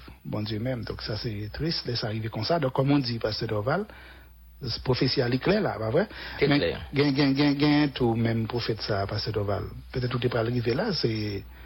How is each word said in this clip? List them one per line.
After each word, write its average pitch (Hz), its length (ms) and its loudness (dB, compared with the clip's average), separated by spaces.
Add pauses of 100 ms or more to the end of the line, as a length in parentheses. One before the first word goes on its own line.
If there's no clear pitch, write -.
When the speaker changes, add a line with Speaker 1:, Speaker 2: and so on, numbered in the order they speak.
(240)
Speaker 1:
bon 107 180 -4
Dieu 107 180 -4
même. 120 240 -2
Donc, - 180 -8
ça, 110 140 -4
c'est 104 360 -6
triste, 160 340 -4
laisse 120 180 -4
arriver 110 240 -4
comme 110 160 -4
ça. 170 160 2
Donc, 131 120 0
comme 139 200 2
on 147 60 6
dit, 120 200 -2
Pasteur 110 300 -2
Dorval, 127 380 0 (760)
c'est 120 200 -6
prophétie 131 380 2
à 120 80 2
l'éclair 160 320 2
là, 113 180 -2
pas 110 120 -2
vrai? 175 180 2 (300)
Speaker 2:
C'est - 100 4
Speaker 1:
Mais 143 100 4
Speaker 2:
clair. 85 220 0 (140)
Speaker 1:
gen, 139 220 4
gen, 135 200 4
gen, 143 220 4
gen, 147 320 6
tout 117 240 2
même 113 320 2
prophète 117 360 -2
ça, 98 240 0
Pasteur 107 280 -4
Dorval. 101 300 0 (280)
Peut-être 123 180 -2
tout 123 140 0
est 123 40 2
pas 120 120 0
arrivé 117 340 0
là, 214 180 0
c'est 107 500 -2 (240)